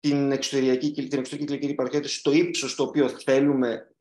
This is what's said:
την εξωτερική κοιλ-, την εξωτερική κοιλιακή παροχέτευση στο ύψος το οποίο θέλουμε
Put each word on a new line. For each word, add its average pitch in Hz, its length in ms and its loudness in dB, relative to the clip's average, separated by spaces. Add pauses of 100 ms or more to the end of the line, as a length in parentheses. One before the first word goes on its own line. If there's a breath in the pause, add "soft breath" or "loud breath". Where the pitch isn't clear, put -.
την 143 320 2
εξωτερική 135 580 0
κοιλ-, 139 180 -6
την 139 100 -2
εξωτερική 143 340 -6
κοιλιακή 143 220 -4
παροχέτευση 139 440 -4
στο - 140 0
ύψος 160 420 0
το - 80 -2
οποίο 135 260 2
θέλουμε 135 920 0